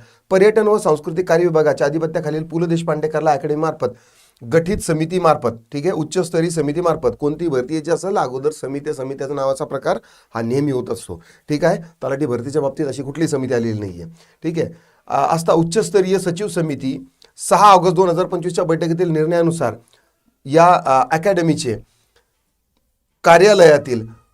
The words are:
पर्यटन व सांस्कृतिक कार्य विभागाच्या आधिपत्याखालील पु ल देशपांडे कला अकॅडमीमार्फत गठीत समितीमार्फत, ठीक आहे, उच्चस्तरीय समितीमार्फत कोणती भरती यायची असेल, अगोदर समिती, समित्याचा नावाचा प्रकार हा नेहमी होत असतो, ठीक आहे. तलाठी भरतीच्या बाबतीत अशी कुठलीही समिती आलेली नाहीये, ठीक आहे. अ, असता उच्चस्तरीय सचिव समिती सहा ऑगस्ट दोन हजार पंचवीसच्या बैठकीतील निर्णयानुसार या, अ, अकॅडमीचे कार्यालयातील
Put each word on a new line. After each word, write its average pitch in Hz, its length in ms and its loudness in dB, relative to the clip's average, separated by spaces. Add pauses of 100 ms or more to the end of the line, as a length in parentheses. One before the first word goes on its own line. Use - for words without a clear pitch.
(300)
पर्यटन 208 380 4
व 208 100 2
सांस्कृतिक 170 520 -2
कार्य 170 140 4
विभागाच्या 151 440 2
आधिपत्याखालील 156 560 -4
पु 165 160 -6
ल 175 60 0
देशपांडे 160 420 -2
कला 156 240 0
अकॅडमीमार्फत 151 560 -2 (680)
गठीत 165 240 0
समितीमार्फत, 160 720 0 (220)
ठीक 143 120 -8
आहे, 185 80 0
उच्चस्तरीय 170 580 -2
समितीमार्फत 156 600 -2 (100)
कोणती 147 280 -4
भरती 131 260 -2
यायची 160 180 -4
असेल, 190 260 -2
अगोदर 135 340 -4
समिती, 143 420 -8
समित्याचा 135 400 -8
नावाचा 135 320 -4
प्रकार 139 320 -4 (380)
हा 113 60 -4
नेहमी 135 300 -2
होत 123 180 -4
असतो, 117 260 -8 (340)
ठीक 151 160 -2
आहे. 165 160 0
तलाठी 139 440 -6
भरतीच्या 123 360 -4
बाबतीत 139 260 -4
अशी 131 160 -8
कुठलीही 143 240 -4
समिती 131 260 -2
आलेली 117 260 -2
नाहीये, 87 260 -10 (380)
ठीक 160 160 -4
आहे. - 320 -8 (160)
अ, 139 280 0
असता 165 180 0
उच्चस्तरीय 185 640 0
सचिव 180 280 -4
समिती 156 600 -6 (280)
सहा 196 340 6
ऑगस्ट 180 240 6
दोन 185 140 4
हजार 170 160 0
पंचवीसच्या 180 400 -4
बैठकीतील 165 440 0
निर्णयानुसार 160 680 0 (680)
या, 160 220 6
अ, 151 440 2
अकॅडमीचे 165 680 0 (1400)
कार्यालयातील 165 840 6 (260)